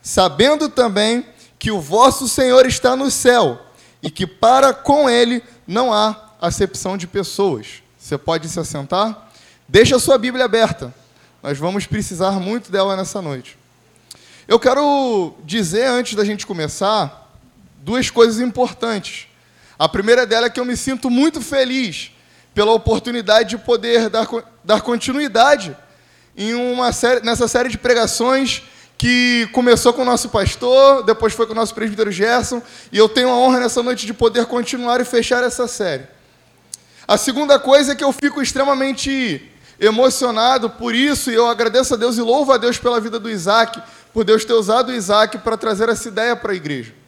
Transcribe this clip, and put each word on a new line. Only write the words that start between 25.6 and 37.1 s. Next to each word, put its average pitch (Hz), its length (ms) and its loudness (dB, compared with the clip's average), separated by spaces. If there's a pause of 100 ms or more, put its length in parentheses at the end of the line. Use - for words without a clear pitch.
em 214 200 -6
uma 247 400 -2
série, 247 320 2
nessa 233 200 0
série 247 220 0
de 220 100 -6
pregações 247 840 0 (340)
que 247 540 2
começou 247 400 4
com 254 120 -4
o - 20 0
nosso 247 240 0
pastor, 254 720 4
depois 220 300 0
foi 233 120 -2
com 220 60 -14
o 220 40 -8
nosso 220 200 -4
presbítero 214 340 -4
Gerson, 233 520 -2 (280)
e 196 80 -4
eu 214 120 6
tenho 247 200 2
a 247 60 2
honra 254 240 4
nessa 240 240 -2
noite 240 220 -4
de 220 80 -8
poder 233 320 0
continuar 247 560 -2
e - 20 -2
fechar 247 400 0
essa 247 240 -4
série. 143 400 -6 (1000)
A 202 120 2